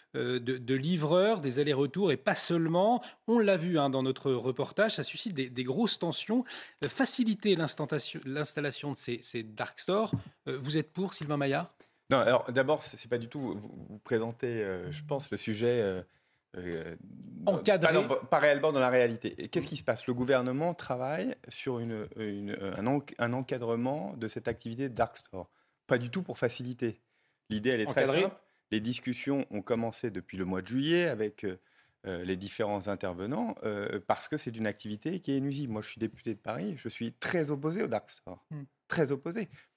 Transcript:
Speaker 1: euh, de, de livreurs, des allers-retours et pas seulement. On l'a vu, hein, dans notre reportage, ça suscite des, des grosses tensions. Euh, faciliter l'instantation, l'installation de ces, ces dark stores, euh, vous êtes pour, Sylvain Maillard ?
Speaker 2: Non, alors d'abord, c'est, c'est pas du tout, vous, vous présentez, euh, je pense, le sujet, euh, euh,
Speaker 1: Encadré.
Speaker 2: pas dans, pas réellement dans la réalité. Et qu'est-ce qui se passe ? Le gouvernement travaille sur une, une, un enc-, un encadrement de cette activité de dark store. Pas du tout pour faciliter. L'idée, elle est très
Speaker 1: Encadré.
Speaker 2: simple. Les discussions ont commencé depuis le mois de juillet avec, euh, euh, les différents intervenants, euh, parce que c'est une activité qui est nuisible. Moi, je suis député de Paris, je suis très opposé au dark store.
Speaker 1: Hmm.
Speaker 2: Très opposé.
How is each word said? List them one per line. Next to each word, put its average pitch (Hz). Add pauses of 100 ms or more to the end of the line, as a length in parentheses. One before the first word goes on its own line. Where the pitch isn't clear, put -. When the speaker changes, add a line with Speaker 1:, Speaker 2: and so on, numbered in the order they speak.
(160)
Speaker 1:
euh, 123
de, 127
de 123
livreurs, 175
des 131
allers-retours 143
et -
pas -
seulement. 175 (240)
On 233
l'a 196
vu, 165
hein, 139
dans 131
notre 131
reportage, 131
ça 147
suscite -
des, 131
des 127
grosses 165
tensions. 214 (400)
Euh, -
faciliter 214
l'instantation, 156
l'installation 143
de -
ces, 120
ces 117
dark 110
stores, 202 (340)
euh, 131
vous 143
êtes 151
pour, 185
Sylvain 147
Maillard ? 143 (360)
Speaker 2:
Non, 135
alors 120
d'abord, 135
c'est, -
c'est -
pas 123
du 117
tout, 120
vous, 104
vous 104
présentez, 117
euh, 92
je 151
pense, 143
le 104
sujet, 117
euh, 92 (560)
euh, 85 (500)
Speaker 1:
Encadré. 175
Speaker 2:
pas -
dans, 135
pas 156
réellement 143
dans 139
la 127
réalité. 120
Et -
qu'est-ce -
qui 147
se -
passe ? 117
Le 127
gouvernement 127
travaille 147 (120)
sur 123
une, 113 (100)
une, 101 (200)
un 104
enc-, 139
un 117
encadrement 127
de 110
cette 117
activité 120
de 113
dark 117
store. - (380)
Pas 127
du 120
tout 180
pour -
faciliter. 123 (500)
L'idée, 107
elle 120
est 107
très 131
Speaker 1:
Encadré. 135
Speaker 2:
simple. 190 (360)
Les 107
discussions 127
ont 101
commencé 117
depuis 92
le 92
mois 95
de 95
juillet 151
avec, 107
euh, 92 (480)
euh, 90
les 92
différents 101
intervenants, 101 (100)
euh, 104
parce -
que 151
c'est 117
une 110
activité 107
qui 139
est -
nuisible. 139
Moi, 107
je -
suis -
député 113
de 104
Paris, 151
je 113
suis 117
très 156
opposé 156
au -
dark 110
store. -
Speaker 1:
Hmm. 147 (240)
Speaker 2:
Très 147
opposé. 170 (280)